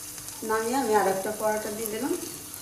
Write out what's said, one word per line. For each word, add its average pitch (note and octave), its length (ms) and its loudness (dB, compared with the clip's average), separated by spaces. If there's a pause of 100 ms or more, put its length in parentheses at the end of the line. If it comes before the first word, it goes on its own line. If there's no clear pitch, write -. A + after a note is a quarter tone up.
(440)
নামিয়ে A3+ 320 2
আমি A3 200 4
আর F#3+ 120 6
একটা F#3+ 240 2
পরোটা G#3+ 400 0
দিয়ে G#3+ 200 -4
দিলাম। C#4 260 0 (440)